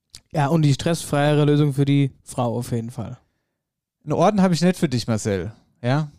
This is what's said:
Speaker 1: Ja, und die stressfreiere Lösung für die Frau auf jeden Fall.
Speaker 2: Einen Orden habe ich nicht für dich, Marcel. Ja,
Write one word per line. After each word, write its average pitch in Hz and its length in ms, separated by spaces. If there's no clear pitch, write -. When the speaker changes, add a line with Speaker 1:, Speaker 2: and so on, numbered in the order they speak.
Speaker 1:
Ja, 143 160
und 160 140
die 143 120
stressfreiere 147 720
Lösung 147 260
für 139 140
die 139 260
Frau 120 360
auf 120 140
jeden 113 180
Fall. 120 280
Speaker 2:
Einen 151 100
Orden 196 260
habe 180 140
ich 151 80
nicht 180 160
für 165 100
dich, 123 180
Marcel. 104 460
Ja, 147 260